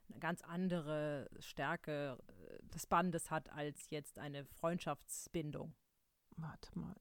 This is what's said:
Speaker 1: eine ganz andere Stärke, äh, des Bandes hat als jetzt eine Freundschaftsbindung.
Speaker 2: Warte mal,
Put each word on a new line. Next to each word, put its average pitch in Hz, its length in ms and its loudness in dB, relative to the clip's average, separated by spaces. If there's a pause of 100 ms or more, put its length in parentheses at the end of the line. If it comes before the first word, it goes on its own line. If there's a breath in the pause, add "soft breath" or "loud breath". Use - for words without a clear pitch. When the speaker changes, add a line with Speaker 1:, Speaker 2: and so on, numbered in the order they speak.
(120)
Speaker 1:
eine - 80 -12
ganz 165 240 0
andere 156 960 2
Stärke, 143 880 -2
äh, - 360 -14 (120)
des 156 100 -4
Bandes 170 460 6
hat 160 200 2
als 147 380 -4
jetzt 147 300 -6
eine 143 260 -4
Freundschaftsbindung. 160 1300 -2 (640)
Speaker 2:
Warte - 400 -8
mal, 175 240 -4